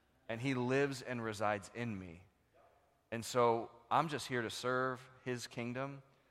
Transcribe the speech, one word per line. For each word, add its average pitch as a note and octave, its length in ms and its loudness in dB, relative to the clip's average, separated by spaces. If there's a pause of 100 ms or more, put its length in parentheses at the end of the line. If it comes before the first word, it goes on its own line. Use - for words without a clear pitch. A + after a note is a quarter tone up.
(280)
and A#2 120 -4
he C3+ 140 2
lives C3 480 2
and A#2+ 220 -4
resides G#2 500 0
in A#2 240 -4
me. F2+ 240 -12 (880)
And A2+ 140 -4
so A#2 460 4 (200)
I'm C#3+ 180 4
just C#3+ 200 -4
here B2 140 0
to G#2+ 80 -2
serve B2+ 500 -2 (240)
his B2 220 -4
kingdom C3 560 -8 (280)